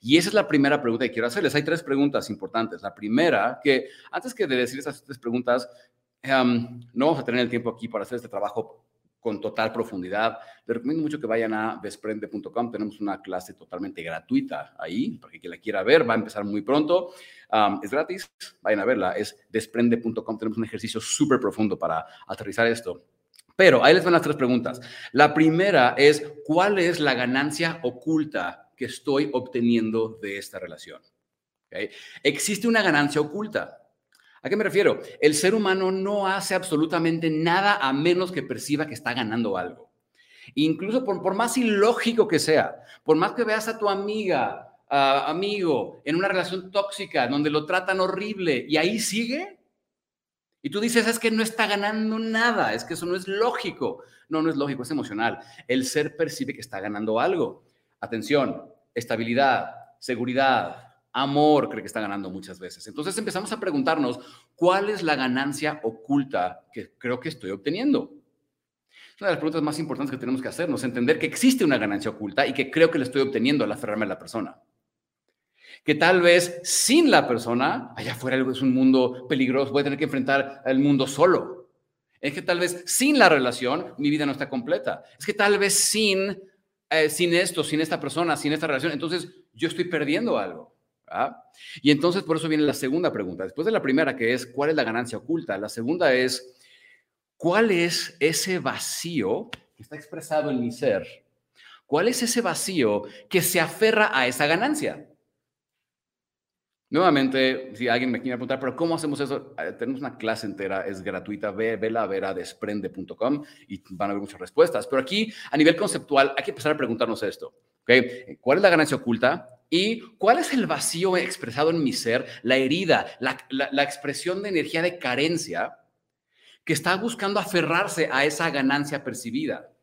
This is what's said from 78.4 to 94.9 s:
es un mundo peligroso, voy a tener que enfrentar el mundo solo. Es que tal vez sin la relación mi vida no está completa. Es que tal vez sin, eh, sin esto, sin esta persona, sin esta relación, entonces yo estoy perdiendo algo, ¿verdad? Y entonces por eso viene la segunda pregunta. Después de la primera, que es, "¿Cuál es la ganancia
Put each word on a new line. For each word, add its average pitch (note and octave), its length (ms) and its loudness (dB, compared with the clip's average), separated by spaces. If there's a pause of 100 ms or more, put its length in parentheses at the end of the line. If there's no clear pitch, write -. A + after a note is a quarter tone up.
es B2+ 120 -4
un C3 100 4
mundo C3 560 4
peligroso, C3 420 0
voy C#3+ 120 0
a - 20 0
tener C#3 140 -4
que D3+ 60 0
enfrentar C3+ 600 -2
el C3 140 2
mundo C#3 280 4
solo. - 640 2 (500)
Es C#3+ 120 -4
que F3 80 -10
tal F3 180 -2
vez F3+ 280 -2
sin C#4+ 320 2
la G3+ 100 10
relación C3 720 2
mi C#3+ 100 0
vida D3 160 0
no C#3+ 80 0
está C3+ 160 -6
completa. B2+ 560 -4 (140)
Es - 80 -10
que G#3 80 -2
tal G3+ 240 2
vez G3+ 160 2
sin, G3 640 0 (480)
eh, D#3 220 2
sin F3 240 2
esto, F3+ 280 0
sin D3+ 200 -2
esta D#3+ 180 -2
persona, D#3+ 360 -2
sin D3 160 -2
esta D#3 140 -2
relación, D3 260 -2
entonces E3 360 -4 (240)
yo D#3 160 -4
estoy F3 160 -4
perdiendo E3 540 -2
algo, F2+ 360 -10 (320)
¿verdad? G#2+ 300 -4 (460)
Y C#3+ 80 6
entonces F3 320 2
por D#3+ 160 -2
eso D#3 100 -4
viene D3+ 160 2
la C#3 80 2
segunda C#3 400 -2
pregunta. F#2+ 320 -6
Después D3+ 220 -6
de A3+ 60 0
la G#3 100 0
primera, C3+ 340 0
que A#2 160 0
es, A#2+ 140 -4
"¿Cuál C#3+ 240 -2
es D#3+ 60 2
la C3+ 80 2
ganancia A2+ 340 -4